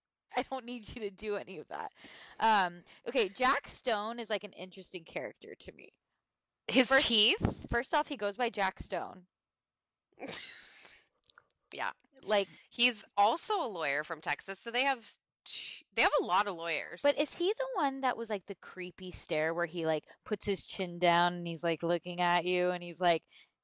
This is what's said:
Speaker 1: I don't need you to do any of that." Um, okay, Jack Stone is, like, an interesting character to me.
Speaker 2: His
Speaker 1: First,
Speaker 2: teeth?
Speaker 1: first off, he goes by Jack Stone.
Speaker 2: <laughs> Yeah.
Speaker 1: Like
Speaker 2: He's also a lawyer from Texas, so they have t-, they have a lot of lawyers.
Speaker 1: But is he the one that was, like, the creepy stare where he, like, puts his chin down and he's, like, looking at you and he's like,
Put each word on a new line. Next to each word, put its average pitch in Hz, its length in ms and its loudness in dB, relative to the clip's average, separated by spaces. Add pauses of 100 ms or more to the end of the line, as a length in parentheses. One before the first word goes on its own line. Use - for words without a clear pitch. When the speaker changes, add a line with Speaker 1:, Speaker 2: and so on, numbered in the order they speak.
(360)
Speaker 1:
I 240 80 0
don't 254 220 -8
need 240 280 -12
you 240 100 -12
to 202 60 -4
do 202 280 -6
any 165 220 -10
of 135 100 -14
that." 76 240 -8 (480)
Um, 185 420 4 (240)
okay, 247 220 2
Jack 254 400 0
Stone 226 500 -4
is, 220 100 -8
like, 208 140 -2
an 202 80 -12
interesting 185 540 -12
character 110 500 -10
to - 160 -14
me. 71 220 -20 (760)
Speaker 2:
His 240 220 6
Speaker 1:
First, 269 180 8
Speaker 2:
teeth? 233 600 2
Speaker 1:
first 240 240 -2
off, 302 160 2
he - 80 -6
goes 202 180 -2
by 233 140 0
Jack 190 300 -2
Stone. 180 480 -6 (880)
Speaker 2:
<laughs> - 100 -10 (1500)
Yeah. 117 180 -4 (320)
Speaker 1:
Like 196 240 2 (220)
Speaker 2:
He's 233 360 0 (120)
also 302 440 4
a 269 60 -2
lawyer 151 360 -2
from 156 180 -8
Texas, 180 380 -6
so 233 120 -10
they 240 120 2
have 254 300 0 (320)
t-, - 480 -12
they - 80 2
have 359 180 6
a 311 60 2
lot 196 220 4
of 185 80 -2
lawyers. 165 480 -4
Speaker 1:
But 285 160 4
is - 180 -2
he 359 200 2
the 523 80 -2 (100)
one 269 260 0
that 254 160 0
was, 226 120 -6
like, 202 180 -4
the 196 80 -8
creepy 185 560 -12
stare 160 420 -2
where 170 140 0
he, 165 180 -4
like, 160 180 2 (220)
puts - 200 -4
his 196 200 -2
chin 175 340 -6
down 175 360 6
and 175 120 -6
he's, 165 160 -6
like, 165 200 0
looking 175 360 0
at 175 260 2
you 180 260 2
and 175 120 -4
he's 175 160 -10
like, 175 240 4 (400)